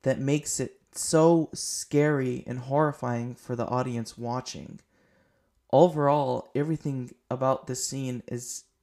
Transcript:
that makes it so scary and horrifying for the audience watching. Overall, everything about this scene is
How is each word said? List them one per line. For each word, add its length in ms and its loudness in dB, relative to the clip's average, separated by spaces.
that 180 0
makes 400 0
it 220 -6
so 600 4
scary 920 0
and 140 -8
horrifying 760 -2
for 200 -8
the 120 -4
audience 500 -4
watching. 640 -8
Overall, 800 4
everything 640 -4
about 340 0
this 220 -6
scene 400 -6
is 380 -10